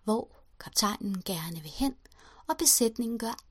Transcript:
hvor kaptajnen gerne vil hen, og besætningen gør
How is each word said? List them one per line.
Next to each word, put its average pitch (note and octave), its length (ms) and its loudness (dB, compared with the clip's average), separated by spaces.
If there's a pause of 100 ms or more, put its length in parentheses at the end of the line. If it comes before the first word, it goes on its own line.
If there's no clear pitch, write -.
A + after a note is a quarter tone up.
hvor - 320 0 (240)
kaptajnen G3+ 640 0
gerne E3 360 -4
vil D3+ 100 -12
hen, C4+ 240 0 (520)
og D#4+ 100 0
besætningen A#3 640 2
gør A3+ 320 -6